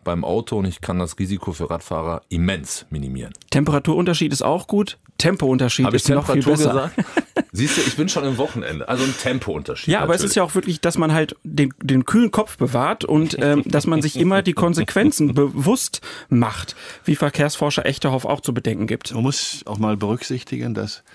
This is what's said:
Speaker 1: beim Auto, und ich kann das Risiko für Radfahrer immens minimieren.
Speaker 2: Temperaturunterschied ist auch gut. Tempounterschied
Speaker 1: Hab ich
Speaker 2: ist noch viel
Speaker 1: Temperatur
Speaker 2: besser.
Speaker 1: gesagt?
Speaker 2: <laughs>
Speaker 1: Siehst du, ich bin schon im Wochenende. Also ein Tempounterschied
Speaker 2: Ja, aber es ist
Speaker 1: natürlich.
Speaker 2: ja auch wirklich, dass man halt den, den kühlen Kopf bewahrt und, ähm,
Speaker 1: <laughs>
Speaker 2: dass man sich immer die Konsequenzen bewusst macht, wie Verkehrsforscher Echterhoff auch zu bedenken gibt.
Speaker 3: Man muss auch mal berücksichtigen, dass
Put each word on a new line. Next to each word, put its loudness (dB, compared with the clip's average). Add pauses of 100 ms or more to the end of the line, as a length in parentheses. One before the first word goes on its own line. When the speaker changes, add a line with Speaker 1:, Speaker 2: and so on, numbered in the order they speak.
Speaker 1:
beim -2
Auto, -2
und 0
ich -4
kann -2
das -6
Risiko -4
für -6
Radfahrer -4
immens -2
minimieren. -8 (180)
Speaker 2:
Temperaturunterschied 2
ist -4
auch 0
gut. 0 (200)
Tempounterschied 2
Speaker 1:
Hab 2
ich 2
Speaker 2:
ist -2
noch 4
viel 2
Speaker 1:
Temperatur 4
Speaker 2:
besser. 0
Speaker 1:
gesagt? -2 (220)
Speaker 2:
<laughs> -20
Speaker 1:
Siehst 0
du, 2
ich -2
bin 0
schon -2
im -2
Wochenende. -4
Also 0
ein 0
Tempounterschied -4
Speaker 2:
Ja, 2
aber 2
es 0
ist -2
Speaker 1:
natürlich. 0
Speaker 2:
ja 4
auch -4
wirklich, -2
dass 0
man 4
halt 2
den, 0
den 4
kühlen 4
Kopf -2
bewahrt 0
und, 2
ähm, 4
Speaker 1:
<laughs> -4
Speaker 2:
dass 0
man 2
sich -2
immer 4
die 0
Konsequenzen 2
bewusst 2 (280)
macht, 0 (280)
wie 2
Verkehrsforscher 0
Echterhoff 0
auch -2
zu -2
bedenken -2
gibt. -6
Speaker 3:
Man -2
muss -2
auch -8
mal 0
berücksichtigen, -4
dass -8 (120)